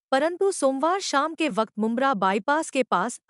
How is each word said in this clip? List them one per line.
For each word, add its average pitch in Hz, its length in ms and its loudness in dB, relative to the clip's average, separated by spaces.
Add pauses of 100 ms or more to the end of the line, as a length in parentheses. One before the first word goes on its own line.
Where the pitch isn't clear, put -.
(120)
परंतु 339 400 2
सोमवार 302 480 0
शाम 311 340 -2
के 311 160 -2
वक्त 220 300 -2
मुंब्रा 233 340 0
बाईपास 202 560 0
के 262 140 0
पास 202 360 -2 (100)